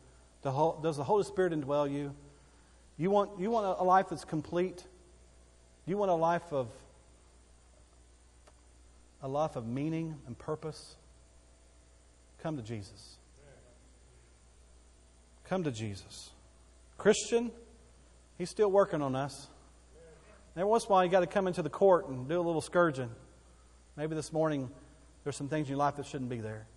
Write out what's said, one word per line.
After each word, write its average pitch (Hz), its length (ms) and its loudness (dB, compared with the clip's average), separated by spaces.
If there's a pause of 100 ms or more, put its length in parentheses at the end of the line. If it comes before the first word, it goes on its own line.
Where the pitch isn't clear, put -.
(420)
The 139 80 -4
Hol-, 156 320 2
does 156 140 0
the 143 80 -4
Holy 202 200 4
Spirit 185 280 0
indwell 143 380 0
you? 143 220 -6 (880)
You 170 120 0
want, 202 280 2
you 190 120 -2
want 220 160 0
a, 180 140 0
a 185 40 0
life 190 260 6
that's 151 140 -8
complete? 175 600 -4 (1000)
You 180 100 -2
want 202 140 2
a 175 40 4
life 165 380 0
of, 131 160 -2 (2500)
a 139 60 -8
life 151 260 -2
of 117 120 -8
meaning 156 500 -4 (100)
and 120 100 -12
purpose? - 600 -10 (1500)
Come 160 140 -4
to 123 60 -8
Jesus. 107 540 -12 (2250)
Come 185 160 0
to 147 60 -2
Jesus. 107 600 -10 (680)
Christian, 233 540 2 (880)
he's 175 100 -6
still 208 220 2
working 190 320 4
on 131 120 0
us. 135 320 -6 (1080)
Every 185 120 0
once 226 160 4
in - 40 -6
a 208 40 2
while, 185 120 8
you 175 60 2
gotta 180 160 6
come 190 200 0
into 180 160 0
the 151 80 -4
court 175 380 6
and 131 200 -6
do 170 120 0
a - 20 2
little 165 200 0
scourging. 135 480 2 (840)
Maybe 156 200 -4
this 156 180 -6
morning, 156 380 0 (520)
there's - 140 -6
some 143 120 -8
things 151 180 -2
in 135 40 -6
your 139 80 -4
life 143 180 0
that 139 100 -8
shouldn't 127 240 -8
be 120 100 -6
there. 107 260 -10 (100)